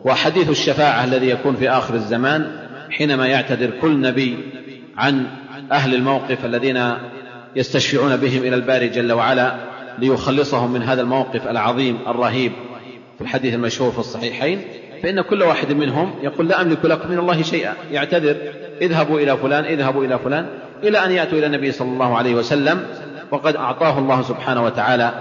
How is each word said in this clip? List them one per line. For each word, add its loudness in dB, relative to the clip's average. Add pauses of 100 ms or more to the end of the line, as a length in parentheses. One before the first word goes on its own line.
وحديث 4
الشفاعة 2
الذي 2
يكون 0
في 0
آخر 2
الزمان 0 (380)
حينما 2
يعتذر 0 (100)
كل 4
نبي 0 (580)
عن 2 (460)
أهل 2
الموقف 0
الذين 0 (640)
يستشفعون 2
بهم 0
إلى 0
الباري 2
جل 0
وعلا 2 (440)
ليخلصهم 2
من -2
هذا 0
الموقف 0
العظيم 0
الرهيب، 0 (640)
في -20
الحديث -2
المشهور 0
في -4
الصحيحين، -4 (420)
فإن -2
كل 2
واحد 2
منهم 0
يقول: 0
"لا 2
أملك 2
لكم 0
من 0
الله 2
شيئا"، -2 (180)
يعتذر: 2 (460)
"اذهبوا 2
إلى 4
فلان، 0
اذهبوا 0
إلى 0
فلان"، -2 (360)
إلى 4
أن 0
يأتوا 2
إلى 2
النبي 0
صلى -4
الله 2
عليه 2
وسلم 2 (440)
وقد 0
أعطاه 0
الله 2
سبحانه 0
وتعالى 2